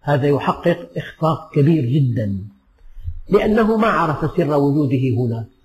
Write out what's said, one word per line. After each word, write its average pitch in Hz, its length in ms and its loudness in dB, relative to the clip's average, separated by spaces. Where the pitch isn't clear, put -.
هذا 143 280 0
يحقق 170 680 -2
إخفاق - 580 -4
كبير 151 300 4
جدًا، 117 540 0
لأنه 214 480 2
ما 220 100 2
عرف 160 500 -2
سر 151 180 0
وجوده 139 640 2
هناك. 117 300 -2